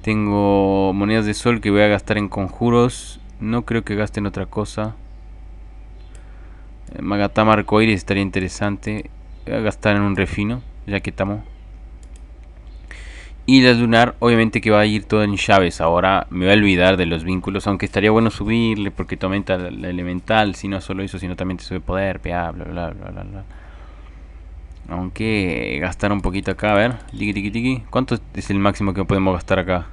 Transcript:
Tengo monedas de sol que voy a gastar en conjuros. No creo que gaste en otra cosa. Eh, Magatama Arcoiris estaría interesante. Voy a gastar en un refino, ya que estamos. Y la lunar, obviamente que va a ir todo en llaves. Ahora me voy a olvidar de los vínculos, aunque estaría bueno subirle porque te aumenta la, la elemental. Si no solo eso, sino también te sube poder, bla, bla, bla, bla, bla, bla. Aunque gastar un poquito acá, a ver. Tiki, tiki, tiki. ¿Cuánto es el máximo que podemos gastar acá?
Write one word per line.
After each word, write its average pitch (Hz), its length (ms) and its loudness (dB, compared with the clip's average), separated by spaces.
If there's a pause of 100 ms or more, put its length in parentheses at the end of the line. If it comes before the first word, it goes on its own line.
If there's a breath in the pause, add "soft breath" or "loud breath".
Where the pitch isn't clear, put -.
Tengo 101 880 2
monedas 104 320 2
de 104 80 0
sol 117 280 0
que 104 100 2
voy 101 100 6
a 107 60 6
gastar 104 320 2
en 101 100 -2
conjuros. 120 880 0 (200)
No 113 260 -2
creo 113 180 -2
que 107 120 -4
gaste 104 240 -2
en 104 80 -2
otra 95 180 -4
cosa. 107 480 -6 (2000 soft breath)
Eh, - 80 -10
Magatama 101 520 2
Arcoiris 107 420 4
estaría 98 260 0
interesante. 98 880 -4 (380)
Voy - 80 -4
a 117 60 -2
gastar 107 340 2
en 101 80 2
un 101 120 2
refino, 104 460 -2 (240)
ya 101 140 -2
que - 100 -6
estamos. 101 300 -2 (2000 loud breath)
Y 131 140 10
la 127 120 8
lunar, 117 460 6
obviamente 113 420 4
que 110 80 0
va 107 120 8
a 107 40 6
ir 107 200 0
todo 107 180 2
en 101 140 0
llaves. 95 440 4
Ahora 90 480 4
me 90 160 -2
voy 98 80 6
a 107 40 8
olvidar 95 400 6
de 90 100 2
los 82 160 -2
vínculos, 92 420 -4
aunque 98 220 0
estaría 104 240 4
bueno 113 180 4
subirle 107 640 0
porque - 260 -6
te - 80 -4
aumenta 95 320 0
la, 90 140 -6
la 80 180 -8
elemental. 90 640 0
Si - 140 -8
no 98 140 -4
solo 95 200 -6
eso, 98 160 -6
sino 90 180 -6
también 92 220 -4
te - 60 -14
sube 92 160 -6
poder, 92 400 -2
bla, 85 320 -4
bla, 82 140 -10
bla, 85 240 -6
bla, 92 200 -12
bla, 95 140 -12
bla. 98 200 -12 (1400 loud breath)
Aunque 87 920 -4
gastar 90 300 -2
un 101 100 0
poquito 95 300 -2
acá, 104 220 0
a - 20 4
ver. 117 240 2 (100)
Tiki, 107 240 -4
tiki, 101 160 -2
tiki. 117 400 -2
¿Cuánto 127 300 0 (160)
es - 160 -6
el 98 80 2
máximo 98 340 2
que 95 100 -2
podemos 95 300 2
gastar 92 240 0
acá? 90 360 0